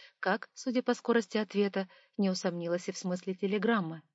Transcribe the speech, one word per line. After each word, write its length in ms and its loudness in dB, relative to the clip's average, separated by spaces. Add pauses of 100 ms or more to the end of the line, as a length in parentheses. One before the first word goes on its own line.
(200)
как, 360 -2
судя 260 -2
по 140 2
скорости 420 2
ответа, 500 0 (300)
не 140 2
усомнилась 580 -2
и 20 -2
в 60 -6
смысле 380 -4
телеграммы. 680 0 (140)